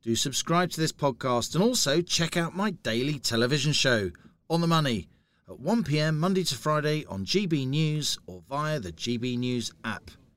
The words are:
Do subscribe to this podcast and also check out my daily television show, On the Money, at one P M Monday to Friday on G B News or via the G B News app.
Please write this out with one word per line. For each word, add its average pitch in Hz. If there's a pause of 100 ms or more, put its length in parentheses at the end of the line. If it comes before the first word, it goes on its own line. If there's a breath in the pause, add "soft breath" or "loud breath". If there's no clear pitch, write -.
Do 113
subscribe 165
to 160
this 156
podcast 123
and 160
also 208
check 165
out 170
my 202
daily 131
television 131
show, 113 (400 loud breath)
On 165
the 170
Money, 147 (400 soft breath)
at 92
one 202
P 147
M 156
Monday 185
to 147
Friday 151
on 98
G 196
B 151
News 151
or 90
via 151
the 90
G 120
B 123
News 123 (120)
app. - (280)